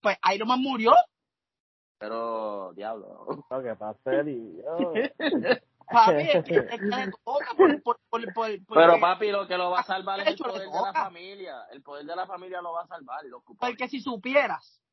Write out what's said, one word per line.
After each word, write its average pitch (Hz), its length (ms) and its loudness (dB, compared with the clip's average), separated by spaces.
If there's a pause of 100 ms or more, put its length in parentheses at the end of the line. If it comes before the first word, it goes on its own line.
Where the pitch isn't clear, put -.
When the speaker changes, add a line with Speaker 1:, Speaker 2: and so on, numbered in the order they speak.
Speaker 1:
Pues 196 160 0 (160)
Iron 220 140 -4
Man 254 140 2
murió. 254 320 6 (1040)
Speaker 2:
Pero, 107 760 -6
diablo. 101 520 -12 (240)
Speaker 3:
Lo 131 140 -6
que 113 120 -6
pasa 110 440 -4
es, 147 60 -2
Speaker 1:
<laughs> - 0 -
Speaker 3:
Dios. 113 400 -10 (1200)
Speaker 1:
Papi, 220 340 6
es 185 240 2
que, 170 100 -2
es - 120 4
que 233 140 -8
le 240 300 -2 (120)
toca 277 320 -4
por, 294 280 6
por, 233 160 -2 (100)
por, 233 240 -6
por, 226 160 -2
Speaker 2:
Pero, 196 160 -8
Speaker 1:
porque 165 360 8
Speaker 2:
papi, 185 300 0
lo 196 160 -4
que 180 100 -4
lo 180 120 -2
va 180 120 0
a - 20 -6
salvar 190 360 -6
es 202 80 -2
el 330 60 0
Speaker 1:
hecho, 330 140 -10
le 196 60 -6
Speaker 2:
poder 190 140 -10
de - 60 -12
la 339 60 -2
Speaker 1:
toca. 202 260 -2
Speaker 2:
familia. 180 680 -14
El 139 120 -20
poder 143 220 -14
de 165 100 -8
la 185 100 -6
familia 180 360 -12
lo 170 120 -10
va 170 100 -6
a 170 40 -16
salvar, 156 380 -16
los 123 180 -20
cupones. - 160 -20 (160)
Speaker 1:
Porque 254 120 -8
si 269 140 -10
supieras 247 800 -2 (120)